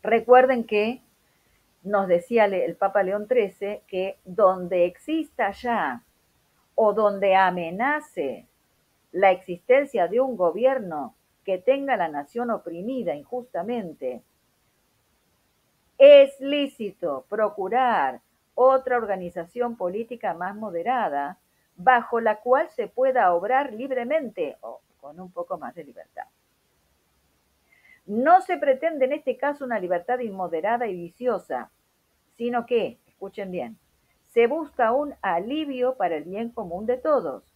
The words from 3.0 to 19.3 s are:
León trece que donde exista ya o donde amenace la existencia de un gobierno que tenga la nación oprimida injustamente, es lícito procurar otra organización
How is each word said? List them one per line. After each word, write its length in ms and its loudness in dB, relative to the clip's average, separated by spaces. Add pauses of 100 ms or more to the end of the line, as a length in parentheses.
León 240 -4
trece 640 -4
que 360 -6
donde 640 2
exista 640 -6
ya 520 -4 (800)
o 120 4
donde 420 2
amenace 1080 -2 (680)
la 200 4
existencia 760 0
de 100 -2
un 160 -2
gobierno 800 -2 (300)
que 140 -2
tenga 400 0
la 100 -2
nación 420 -6
oprimida 640 -6
injustamente, 1080 -8 (1800)
es 420 10
lícito 880 -4
procurar 960 0 (320)
otra 420 4
organización 800 -6